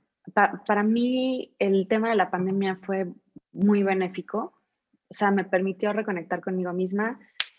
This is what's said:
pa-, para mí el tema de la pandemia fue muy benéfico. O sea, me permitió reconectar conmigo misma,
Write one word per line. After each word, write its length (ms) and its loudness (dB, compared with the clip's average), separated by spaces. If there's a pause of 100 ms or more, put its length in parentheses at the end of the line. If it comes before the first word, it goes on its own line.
(340)
pa-, 340 2
para 160 2
mí 760 0
el 280 2
tema 220 0
de 60 2
la 140 2
pandemia 540 -2
fue 240 -2 (440)
muy 320 4
benéfico. 680 -2 (560)
O 40 -20
sea, 180 2
me 140 2
permitió 480 0
reconectar 480 -4
conmigo 320 -4
misma, 460 -4 (400)